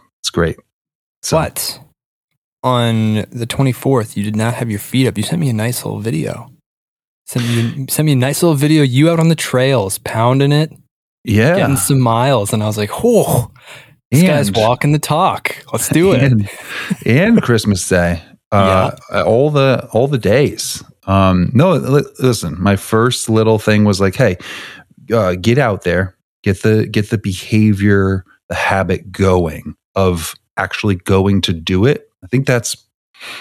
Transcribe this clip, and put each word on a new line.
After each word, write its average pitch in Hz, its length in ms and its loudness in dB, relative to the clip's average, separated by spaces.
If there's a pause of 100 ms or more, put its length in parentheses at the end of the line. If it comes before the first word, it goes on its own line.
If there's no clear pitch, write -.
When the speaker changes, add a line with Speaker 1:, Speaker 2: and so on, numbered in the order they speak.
(200)
Speaker 1:
it's - 120 -8
great. 82 260 -2 (640)
So - 160 -2
Speaker 2:
But - 420 -6 (840)
on 113 680 0
the 117 160 -8
twenty-fourth, 131 720 -2
you 101 60 -2
did 107 120 -4
not 113 200 -2
have 120 140 -6
your 104 100 -4
feet 127 280 0
up. 98 100 -4
You 107 60 -2
sent 170 160 -4
me 156 100 0
a 117 40 0
nice 113 320 -4
little 104 160 -8
video. 120 480 -6 (800)
Sent 120 200 -4
me, 117 420 -2
sent 151 180 0
me 147 40 4
a 135 60 2
nice 135 260 -2
little 165 140 4
video. 151 260 2
You 135 260 4
out 165 120 2
on 165 80 4
the 165 60 2
trails, 127 640 0
pounding 131 520 2
it, 151 200 2 (520)
Speaker 1:
Yeah. 113 320 2
Speaker 2:
getting 139 220 0
some 135 220 0
miles, 117 520 0
and 107 120 -2
I - 40 -2
was 107 100 -4
like, 104 120 -2 (140)
"Whoa, 190 480 2 (600)
this 151 120 4
guy's 147 260 2
Speaker 1:
And 98 80 -4
Speaker 2:
walking 123 360 2
the 151 60 2
talk. 151 560 -2 (180)
Let's - 160 -4
do 180 240 4
it." 123 100 2
Speaker 1:
And, 110 260 2 (560)
and 185 360 4
Christmas 107 480 0
Day, 87 320 0 (320)
uh, 95 380 2 (200)
Speaker 2:
Yeah. 92 120 0
Speaker 1:
all 120 280 2
the, 135 400 0
all 131 160 2
the 147 100 -2
days. 104 640 0 (240)
Um, 95 460 2
no, 170 200 4
li-, 135 300 0 (160)
listen, 107 420 -2
my 101 160 2
first 117 520 -2
little 110 300 2
thing 107 240 2
was 101 160 2
like, 98 160 0
"Hey, 104 220 2 (760)
uh, 98 240 0
get 107 220 0
out 113 260 0
there." 90 320 -2 (280)
Get 95 180 -2
the, 110 240 2
get 107 240 -4
the 113 80 -2
behavior, 98 1080 0 (240)
the 87 60 -8
habit 95 560 -2
going 87 640 -2 (200)
of 90 400 -2 (220)
actually 98 380 -4
going 95 460 2
to 92 120 -2
do 92 320 -2
it. - 240 -2 (140)
I 92 40 -18
think 139 180 -2
that's, 120 300 -2 (640)